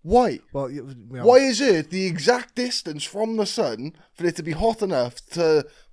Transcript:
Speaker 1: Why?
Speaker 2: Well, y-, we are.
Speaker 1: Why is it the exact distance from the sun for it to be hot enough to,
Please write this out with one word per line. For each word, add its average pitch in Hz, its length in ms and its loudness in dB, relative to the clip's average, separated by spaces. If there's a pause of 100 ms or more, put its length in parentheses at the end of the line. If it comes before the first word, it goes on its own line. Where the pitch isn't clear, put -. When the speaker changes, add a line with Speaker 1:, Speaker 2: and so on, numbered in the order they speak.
Speaker 1:
Why? 196 380 2 (160)
Speaker 2:
Well, 139 140 -4
y-, 139 120 -10 (300)
we 131 80 -12
are. 123 80 -6
Speaker 1:
Why 240 100 10
is 262 240 4
it 196 300 2
the 190 160 -2
exact 185 480 -6
distance 240 500 -6
from 220 320 -6
the 214 80 -2
sun 143 480 -4 (220)
for 170 100 -6
it 170 120 0
to 170 60 -10
be 160 100 -6
hot 220 280 -2
enough 139 360 -2 (160)
to, 156 340 2 (260)